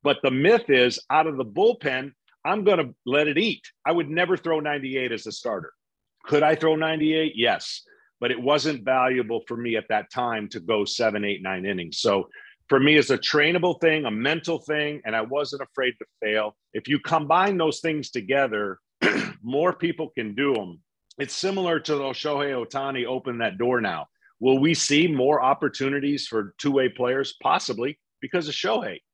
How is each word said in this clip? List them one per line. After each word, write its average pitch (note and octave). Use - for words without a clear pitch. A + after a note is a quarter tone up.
But C#3+
the C#3
myth F3
is, B2
out D#3
of D3
the C3
bullpen, C#3
I'm G3
gonna E3+
let D3
it D3
eat. G#3+
I D#3
would E3
never F3
throw D#3+
ninety-eight C3+
as A2
a G#2+
starter. G2
Could D3
I D#3
throw D#3
ninety-eight? D#3
Yes. A2+
But A#2+
it A#2+
wasn't C#3
valuable B2+
for A#2
me A#2
at G#2+
that G#2+
time A#2
to A2
go G#2
seven, G#2+
eight, G2+
nine F#2+
innings. F2
So G2
for C#3
me, D3
it's C#3
a B2
trainable E3+
thing, D#3
a A#2
mental D3+
thing, D3+
and A2
I A2
wasn't C#3
afraid B2
to -
fail. G#2+
If G#2+
you C#3
combine E3+
those D#3
things D3+
together, G#2+
<clears throat> -
more C#3+
people E3
can G#2+
do C3+
'em. F2+
It's C#3
similar F#3
to D#3
the C#3
Shohei C#3+
Ohtani C3
opened B2
that G2
door A#2+
now. E2+
Will C3
we D#3
see D3+
more C#3
opportunities C#3
for G#2+
two-way C3+
players? B2+
Possibly, C3+
because D3+
of C#3
Shohei. A#2